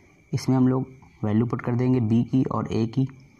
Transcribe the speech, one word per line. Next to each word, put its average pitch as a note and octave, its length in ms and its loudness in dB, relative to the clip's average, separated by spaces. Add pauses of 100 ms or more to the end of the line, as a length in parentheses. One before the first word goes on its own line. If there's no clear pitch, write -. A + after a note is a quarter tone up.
(320)
इसमें C3 240 0
हम B2+ 120 4
लोग C3 180 -2 (380)
value A2 220 2
put A#2+ 160 -4
कर B2 100 -4
देंगे B2+ 280 2
बी A2+ 240 2
की C3 200 0
और - 280 -4
ए A2 140 0
की, C3 220 -2 (320)